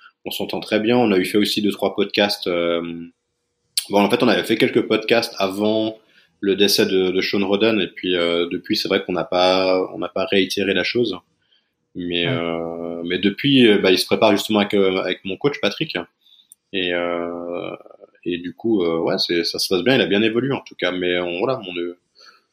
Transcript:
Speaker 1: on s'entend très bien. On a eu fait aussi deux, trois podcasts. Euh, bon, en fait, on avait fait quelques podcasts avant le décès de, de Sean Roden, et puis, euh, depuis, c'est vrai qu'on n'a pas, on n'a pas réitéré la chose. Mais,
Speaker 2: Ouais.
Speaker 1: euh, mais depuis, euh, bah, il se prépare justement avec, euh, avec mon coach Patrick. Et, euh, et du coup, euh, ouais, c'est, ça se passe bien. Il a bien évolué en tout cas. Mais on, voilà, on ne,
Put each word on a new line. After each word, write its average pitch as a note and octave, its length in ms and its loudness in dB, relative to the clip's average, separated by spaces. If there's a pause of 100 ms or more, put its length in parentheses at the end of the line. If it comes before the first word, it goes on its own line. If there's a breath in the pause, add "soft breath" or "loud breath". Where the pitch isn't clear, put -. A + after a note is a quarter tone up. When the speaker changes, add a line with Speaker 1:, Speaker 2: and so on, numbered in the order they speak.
(260 soft breath)
Speaker 1:
on F2+ 60 -10
s'entend G2 280 -6
très G#2+ 200 0
bien. A2+ 180 2
On A#2 140 4
a F#2+ 60 4
eu F2+ 80 2
fait G#2+ 140 0
aussi G#2 240 0
deux, G2+ 80 2
trois G2 240 -4
podcasts. G2+ 520 0
Euh, E2+ 340 0 (1080)
bon, G2+ 120 4
en G2 80 4
fait, A#2 140 2
on B2+ 40 6
avait F2+ 160 4
fait A#2 140 0
quelques A#2+ 300 2
podcasts A2+ 520 0
avant G#2+ 580 0 (440 soft breath)
le G2 140 2
décès G2+ 300 4
de, F#2+ 260 2
de F#2 100 0
Sean G2+ 240 0
Roden, G2+ 360 2
et E2+ 60 -2
puis, F2+ 280 -4
euh, E2+ 340 0
depuis, F2+ 280 -4
c'est - 100 -4
vrai F#2+ 160 0
qu'on F#2 100 -6
n'a E2 120 -2
pas, F#2 680 2
on F#2 40 -12
n'a F2+ 120 -6
pas F#2+ 160 -4
réitéré G2 480 0
la G#2 120 0
chose. A2 320 -2 (760)
Mais, F2 320 -2
Speaker 2:
Ouais. E2+ 60 2
Speaker 1:
euh, E2+ 720 -6
mais F2+ 140 -2
depuis, B2 480 4
euh, G2+ 120 6
bah, F#2 120 4
il F#2 60 4
se - 80 -2
prépare G#2 260 2
justement G#2 280 0
avec, G2+ 140 0
euh, F#2+ 280 2
avec F#2 240 -6
mon F#2+ 120 -8
coach - 240 -2
Patrick. G#2 360 -4 (760 soft breath)
Et, F#2 220 -2
euh, F2 800 -6 (540)
et F2+ 120 -4
du F2 160 -12
coup, A2 300 0
euh, E2 160 0
ouais, C3 180 0
c'est, E2+ 260 0
ça - 160 -6
se - 80 -4
passe F2+ 160 0
bien. B2+ 120 4
Il A#2 60 4
a F#2+ 40 2
bien G2 160 2
évolué A#2+ 320 0
en G#2+ 80 -4
tout - 140 -20
cas. F2+ 160 -2
Mais F2+ 280 -2
on, F2 200 -4
voilà, B2 280 -2
on F2+ 60 -10
ne, F2 240 -8 (560 soft breath)